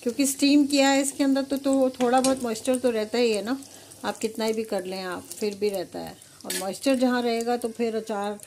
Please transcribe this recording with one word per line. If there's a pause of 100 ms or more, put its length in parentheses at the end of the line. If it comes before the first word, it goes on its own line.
क्योंकि
steam
किया
है
इसके
अंदर
तो,
तो
थोड़ा
बहुत
moisture
तो
रहता
ही
है
ना, (460)
आप
कितना
ही
भी
कर
लें
आप,
फिर
भी
रहता
है। (160)
और
moisture
जहाँ
रहेगा
तो
फिर
अचार